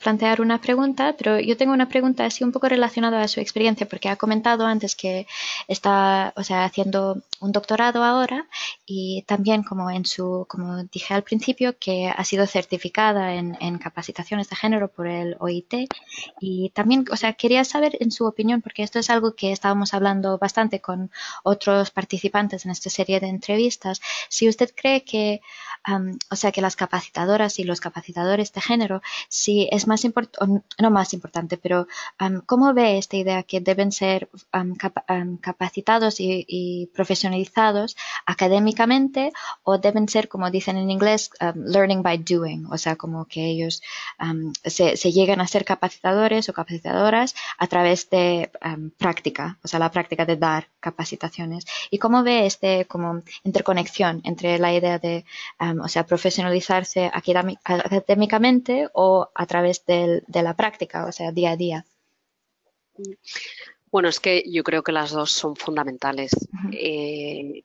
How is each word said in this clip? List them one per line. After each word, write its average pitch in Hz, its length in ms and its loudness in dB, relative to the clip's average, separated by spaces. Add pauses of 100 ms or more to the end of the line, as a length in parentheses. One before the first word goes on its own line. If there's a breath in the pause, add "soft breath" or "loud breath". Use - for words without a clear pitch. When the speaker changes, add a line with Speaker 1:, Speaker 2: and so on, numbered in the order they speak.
Speaker 1:
plantear 220 400 2
una 226 200 2
pregunta, 269 560 0
pero 214 220 2
yo 220 180 0
tengo 262 160 2
una 254 160 4
pregunta 254 360 2
así 233 180 -2
un 247 80 2
poco 262 180 0
relacionada 233 540 2
a 214 60 0
su - 100 -4
experiencia, 214 500 0
porque 190 200 -8
ha 196 80 -2
comentado 220 500 2
antes 214 300 -2
que 185 320 -4 (400 loud breath)
está, 196 640 2
o 196 80 -6
sea, 185 220 0
haciendo 196 580 -2 (160)
un 202 140 -2
doctorado 233 500 2
ahora 254 460 0 (380 loud breath)
y 190 360 -6
también, 208 400 2
como 190 300 -6
en 185 120 -4
su, 185 440 -4
como 180 360 -6
dije - 300 -6
al 202 80 2
principio, 247 560 -2
que 185 300 -2
ha 185 160 -2
sido 196 240 2
certificada 190 840 0
en, 175 260 -4
en 170 180 -4
capacitaciones 175 720 -8
de 190 60 -8
género 214 320 0
por 170 180 -8
el 175 320 -4
O 175 100 -4
I 175 140 -2
T. 247 240 -6 (540 loud breath)
Y 185 300 -4
también, 254 420 4
o 226 40 0
sea, 220 180 0
quería 247 280 4
saber 294 380 0
en 226 100 2
su 226 160 0
opinión, 220 360 0
porque - 200 -8
esto 208 160 -4
es 233 120 0
algo 226 260 2
que 190 160 -2
estábamos 202 420 0
hablando 196 440 2
bastante 202 420 0
con 185 320 -6 (320 loud breath)
otros 202 480 2
participantes 196 720 -2
en 180 80 -6
esta - 180 -8
serie 190 300 0
de 190 80 -2
entrevistas, 202 720 -2 (300 loud breath)
si - 180 4
usted 233 260 2
cree 269 300 0
que, 214 380 -2 (400 loud breath)
am, 190 360 -2 (120)
o 196 60 -4
sea, 208 140 0
que 190 120 -2
las 185 140 -2
capacitadoras 190 840 0
y 185 60 -4
los 175 140 -2
capacitadores 180 760 -2
de 190 80 -8
género, 214 400 0 (260 loud breath)
si 208 420 2
es 208 160 0
más 220 180 4
import-, 226 360 -2
o 202 40 0
n-, 202 180 2 (160)
no 220 120 4
más 196 220 2
importante, 175 460 -8
pero, 180 280 4 (300 loud breath)
am, 190 300 -2
¿cómo 262 260 6
ve 233 240 6
esta 196 220 -4
idea 185 240 0
que 185 180 -4
deben 190 320 2
ser, 190 380 0 (200)
am, 185 260 -2
capa-, - 320 -6
am, 180 280 -2
capacitados 208 840 0
y, 185 280 -2
y 180 460 -6
profesionalizados 196 1040 0 (280 loud breath)
académicamente 233 1040 2 (320 loud breath)
o 196 140 4
deben 208 320 4
ser, 220 200 0
como 185 220 -4
dicen 190 280 -2
en 190 120 0
inglés, 208 480 2
am, 170 280 -2
learning 190 360 4
by 175 140 2
doing? 165 560 -2
O 160 60 -4
sea, 160 180 -2
como 165 300 -8
que 160 180 -8
ellos, 165 380 -4 (340 loud breath)
am, 160 380 -4 (100)
se, 170 320 2
se 175 160 2
llegan 185 300 4
a 180 60 0
ser 196 180 0
capacitadores 208 800 0
o 190 60 -6
capacitadoras 202 800 0 (240 loud breath)
a 175 80 0
través 175 420 2
de, 175 420 2 (120)
am, 156 280 -8
práctica, 165 720 -4
o 175 60 -14
sea, 170 100 -2
la 165 120 2
práctica 170 340 -2
de 165 120 2
dar 156 320 0 (120)
capacitaciones. 165 880 -8 (240 loud breath)
¿Y 208 80 -2
cómo 233 240 4
ve 240 240 4
este 190 240 0 (160)
como 170 360 -6 (200 loud breath)
interconexión 180 840 0
entre 170 340 0
la 175 140 2
idea 175 260 2
de, 170 260 -4 (340 loud breath)
am, 165 220 -2
o 170 80 -6
sea, 170 180 -2
profesionalizarse 180 1080 0
académi-, 180 520 0
académicamente 214 1300 2
o 185 420 4
a 175 120 -4
través 175 400 0
del, 175 420 2
de 170 140 0
la 170 120 -2
práctica, 170 520 -4
o 175 60 -8
sea, 165 200 -8
día 170 180 2
a 165 60 -2
día? 165 280 -4 (2000 loud breath)
Speaker 2:
Bueno, 180 180 2
es - 120 -2
que 180 260 0
yo 165 160 -2
creo 160 200 -2
que 165 100 -2
las 151 180 -2
dos 151 220 -2
son 147 240 -4
fundamentales. 139 760 -6 (200)
Speaker 1:
Ujú. 190 200 -8
Speaker 2:
Eh, 147 920 -8